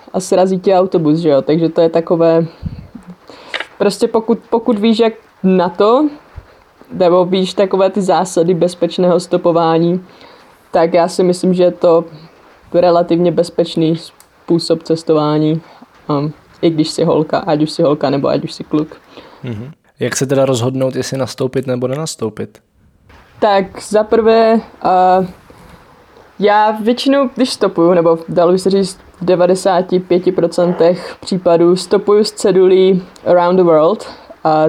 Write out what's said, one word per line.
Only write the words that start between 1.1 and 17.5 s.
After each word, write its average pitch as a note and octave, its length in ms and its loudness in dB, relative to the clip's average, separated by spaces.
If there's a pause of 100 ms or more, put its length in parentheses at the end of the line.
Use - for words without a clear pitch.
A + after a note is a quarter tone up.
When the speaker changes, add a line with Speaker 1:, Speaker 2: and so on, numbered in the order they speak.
Speaker 1:
že E3+ 100 -2
jo, C#3 140 2
takže D#3+ 260 0
to E3 120 -2
je E3 80 4
takové, E3 560 2 (1300)
prostě G3+ 300 -2
pokud, A3+ 300 -2 (120)
pokud A#3 280 -2
víš, G#3+ 200 0
jak A3+ 140 2 (300)
na F#3 260 2
to, A#3 400 2 (840)
nebo F3+ 320 2
víš F#3 300 -2
takové F#3+ 360 0
ty G#3 100 -4
zásady F3+ 540 0
bezpečného F3 640 0
stopování, E3+ 840 0 (640)
tak E3+ 240 0
já E3+ 140 2
si F3+ 140 -2
myslím, F3+ 320 0
že F3+ 80 2
je F3 80 4
to E3+ 340 2 (720)
relativně F3 580 2
bezpečný E3 640 -2
způsob - 840 -4
cestování, D#3 800 0 (480)
um, D3+ 240 -4 (300)
i E3+ 80 2
když D3+ 200 -2
jsi - 140 -4
holka, D3+ 340 0
ať D3+ 240 -2